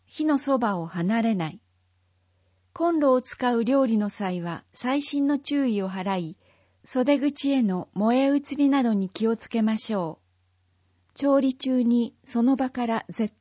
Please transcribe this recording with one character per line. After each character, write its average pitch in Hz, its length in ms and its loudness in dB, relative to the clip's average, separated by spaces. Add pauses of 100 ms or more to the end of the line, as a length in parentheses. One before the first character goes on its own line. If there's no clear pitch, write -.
火 - 200 -6
の 302 120 2
そ 269 220 0
ば 214 180 0
を 165 80 -4
離 180 360 -2
れ 226 140 0
な 165 140 -2
い。 - 120 -14 (1120)
コ 339 180 0
ン 330 80 0
ロ 277 140 4
を 254 80 2
使 247 340 -2
う 233 80 0
料 269 220 2
理 226 120 2
の 208 120 0
際 185 320 -6
は 170 320 -10
細 269 280 -2
心 277 240 0
の 285 140 0
注 285 280 0
意 208 140 0
を 190 80 -4
払 190 300 -4
い、 165 180 -8 (460)
袖 262 340 2
口 277 340 -2
へ 269 120 2
の 185 300 0
燃 226 240 2
え 277 180 2
移 285 220 -4
り 285 100 4
な 269 160 4
ど 233 100 2
に 196 140 0
気 214 200 -2
を 226 100 0
つ - 100 -18
け 226 140 -2
ま 220 160 2
し 220 180 -2
ょ 170 240 -4
う。 - 960 -20
調 277 260 4
理 262 140 2
中 262 280 0
に 233 320 2 (100)
そ 233 200 -2
の 262 120 4
場 254 160 -2
か 240 160 -4
ら 226 200 -4
絶 214 340 -4